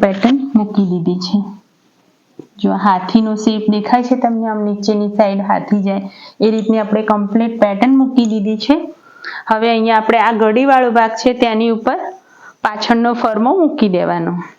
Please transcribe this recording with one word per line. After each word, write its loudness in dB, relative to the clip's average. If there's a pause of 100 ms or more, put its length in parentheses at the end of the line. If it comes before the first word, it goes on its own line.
પેટર્ન 2 (220)
મૂકી 0
દીધી -2
છે. -2 (1200)
જો 0
હાથીનો 2 (100)
શેપ -2 (100)
દેખાય -2
છે 0
તમને, -2
આમ -6
નીચેની -2
સાઈડ 0
હાથી -2
જાય -4 (420)
એ 4
રીતની 0
આપણે -2
કમ્પ્લીટ 0 (100)
પેટર્ન 2
મૂકી 2
દીધી -2
છે. 2 (720)
હવે 0
અહીંયા 2
આપણે 2
આ 2
ગડીવાળો 4
ભાગ 2
છે 2
તેની 2
ઉપર -2 (680)
પાછળનો 0
ફરમો 2
મૂકી 2
દેવાનો -2 (260)